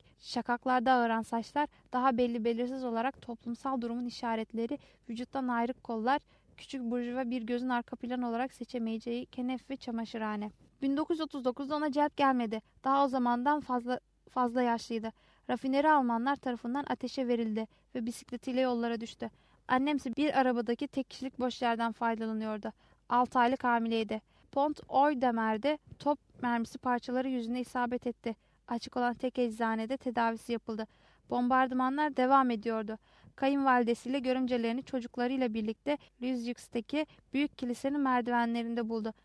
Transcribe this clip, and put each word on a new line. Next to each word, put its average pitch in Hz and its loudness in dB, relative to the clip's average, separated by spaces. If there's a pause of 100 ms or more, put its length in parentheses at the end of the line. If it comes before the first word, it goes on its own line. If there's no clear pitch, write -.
(180)
şakaklarda 247 0
ağıran 226 4
saçlar, 233 -2 (240)
daha 254 4
belli 240 0
belirsiz 247 -2
olarak 240 -2
toplumsal 240 -6
durumun 240 -4
işaretleri, 233 -4 (300)
vücuttan 247 -6
ayrık 240 -2
kollar, 240 0 (360)
küçük - -10
burjuva 240 -2
bir 247 -4
gözün 240 -2
arka 240 -2
plan 247 -4
olarak 240 -2
seçemeyeceği 233 -4
kenef 254 -6
ve 269 -6
çamaşırhane. 220 -6 (320)
Bin 277 2
dokuz 311 0
yüz - -4
otuz 285 -6
dokuzda 277 -2
ona 302 0
celp 294 2
gelmedi. 240 2 (220)
Daha 277 6
o 277 2
zamandan 247 2
fazla, 247 -2 (300)
fazla 247 2
yaşlıydı. 226 -2 (380)
Rafineri 269 2
Almanlar 254 4
tarafından 254 -4
ateşe 254 -4
verildi 226 0 (280)
ve 233 -4
bisikletiyle 247 -4
yollara 233 0
düştü. 226 -10 (380)
Annemse 269 2
bir 269 2
arabadaki 240 0
tek - -4
kişilik - -10
boş 247 -2
yerden 233 0
faydalanıyordu. 220 -4 (360)
Altı 247 4
aylık 247 4
hamileydi. 226 0 (320)
Pont 294 0
Oy 285 4
Demer'de 226 2 (200)
top 285 0 (240)
mermisi 233 -2
parçaları 247 -2
yüzüne 247 -2
isabet 247 -2
etti. 233 -6 (320)
Açık - -6
olan 247 2
tek 254 -4
eczanede 226 0
tedavisi 233 -2
yapıldı. 220 -6 (440)
Bombardımanlar 262 2
devam 262 6
ediyordu. 220 -2 (380)
Kayınvalidesiyle 254 2
görümcelerini 254 0
çocuklarıyla 247 -2
birlikte 226 -2 (240)
Lüzcüks'teki 247 -4 (260)
büyük 285 0
kilisenin 262 -2
merdivenlerinde 233 0
buldu. 226 -4 (120)